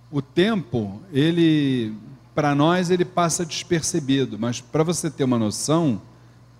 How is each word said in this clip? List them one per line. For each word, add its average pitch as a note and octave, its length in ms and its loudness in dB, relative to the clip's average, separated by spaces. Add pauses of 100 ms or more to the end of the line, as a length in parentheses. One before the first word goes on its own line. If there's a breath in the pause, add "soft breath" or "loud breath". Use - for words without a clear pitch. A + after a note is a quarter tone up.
(120)
O C#3+ 100 -2
tempo, C#3 800 -2 (120)
ele, C#3+ 840 2 (400)
para D3 180 2
nós, E3 380 2
ele F3+ 140 2
passa F3 400 -2
despercebido, C3+ 920 -2
mas A#2+ 220 -4
para - 240 0
você E3 260 -2
ter C#3 140 -4
uma B2 160 2
noção, B2 640 0 (580 soft breath)